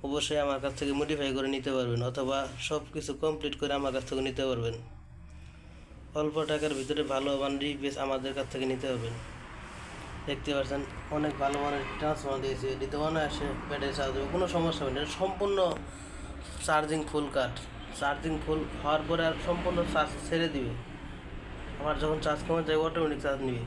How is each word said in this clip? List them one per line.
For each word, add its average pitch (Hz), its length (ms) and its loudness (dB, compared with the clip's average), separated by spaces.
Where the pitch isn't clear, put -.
অবশ্যই 147 380 2
আমার 139 180 2
কাছ 139 160 0
থেকে 139 200 2
মডিফাই 143 380 2
করে 135 180 0
নিতে 135 220 -2
পারবেন, 120 260 2
অথবা 131 340 0
সব 151 120 2
কিছু 147 180 -4
কমপ্লিট 151 380 0
করে 139 200 2
আমার 139 160 2
কাছ 127 140 0
থেকে 135 200 0
নিতে 127 200 0
পারবেন। 113 260 0
অল্প 151 160 2
টাকার 151 300 2
ভিতরে 143 220 0
ভালো 139 160 2
মানের 139 280 0
ইউপিএস 139 260 -2
আমাদের 135 320 0
কাছ 135 160 -2
থেকে 131 180 0
নিতে 131 200 0
পারবেন। 117 220 -2
দেখতে 143 280 -2
পাচ্ছেন, 139 260 2
অনেক 151 160 2
ভালো 143 200 4
মানের 143 200 0
ট্রান্সফর্মার 151 440 0
দিয়েছি, 135 300 0
এটিতে 135 240 -2
অনায়াসে 151 400 2
ব্যাটারি 139 240 -2
চার্জ 135 220 0
হবে, - 160 0
কোনো 180 140 4
সমস্যা 165 280 2
হবে 131 120 2
না। 139 60 0
এটা 147 180 -2
সম্পূর্ণ 196 380 2
চার্জিং 151 340 4
ফুল 151 160 2
কাট, 120 180 2
চার্জিং 143 340 0
ফুল 156 160 2
হওয়ার 151 260 4
পরে 165 220 2
আর 156 60 0
সম্পূর্ণ 175 300 2
চার্জ 151 180 4
ছেড়ে 165 280 2
দিবে। 120 180 0
আবার 151 220 2
যখন 156 240 4
চার্জ 147 220 4
কমে 165 200 4
যায়, 156 180 4
অটোমেটিক 160 400 2
চার্জ 139 220 2
নিবে। 117 200 -2